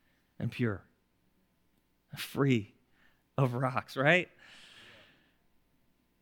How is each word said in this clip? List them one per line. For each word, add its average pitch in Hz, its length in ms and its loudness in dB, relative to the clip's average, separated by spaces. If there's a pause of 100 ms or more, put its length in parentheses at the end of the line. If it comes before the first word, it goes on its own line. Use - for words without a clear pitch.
(400)
and 107 120 -6
pure, 110 320 -4 (1300)
free 127 580 0 (640)
of 131 160 2
rocks, 127 440 -4
right? 156 320 4 (1900)